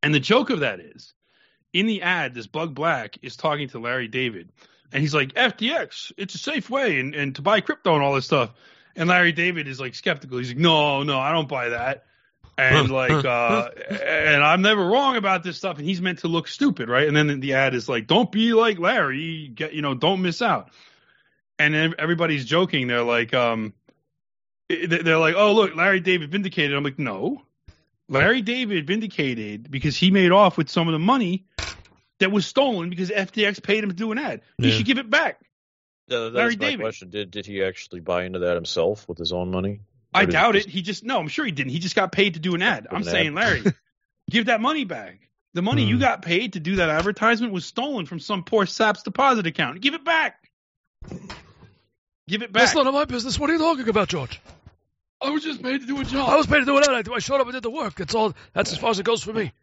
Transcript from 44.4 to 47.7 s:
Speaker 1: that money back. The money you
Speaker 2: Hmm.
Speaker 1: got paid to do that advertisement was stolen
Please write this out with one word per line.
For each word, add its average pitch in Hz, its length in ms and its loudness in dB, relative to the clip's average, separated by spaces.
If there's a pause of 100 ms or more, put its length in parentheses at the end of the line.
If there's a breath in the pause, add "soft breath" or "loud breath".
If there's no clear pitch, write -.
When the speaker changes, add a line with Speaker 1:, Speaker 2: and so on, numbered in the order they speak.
Speaker 1:
that 226 160 2
money 294 240 0
back. 107 340 -12 (360)
The 175 80 -2
money 240 200 2
you 233 120 2
Speaker 2:
Hmm. 247 60 2
Speaker 1:
got 254 200 2
paid 185 320 -2
to 185 60 -6
do 170 160 -2
that 175 140 2
advertisement 208 640 0
was 180 120 -6
stolen 240 400 -6